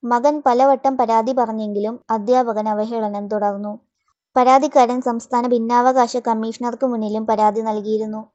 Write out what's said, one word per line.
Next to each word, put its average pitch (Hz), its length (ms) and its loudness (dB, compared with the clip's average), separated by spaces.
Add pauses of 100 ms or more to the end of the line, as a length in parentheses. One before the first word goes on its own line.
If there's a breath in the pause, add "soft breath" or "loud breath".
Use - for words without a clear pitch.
മകൻ 240 380 2
പലവട്ടം 269 560 2
പരാതി 226 360 2
പറഞ്ഞെങ്കിലും 220 640 -2 (120)
അധ്യാപകൻ 220 580 0
അവഹേളനം 214 600 -4
തുടർന്നു. 208 460 -4 (640)
പരാതിക്കാരൻ 254 640 4
സംസ്ഥാന 240 460 -4
ഭിന്നാവകാശ 240 680 2
കമ്മീഷണർക്ക് 233 720 -4
മുന്നിലും 220 380 -4
പരാതി 214 360 2
നൽകിയിരുന്നു. 214 600 -4 (140)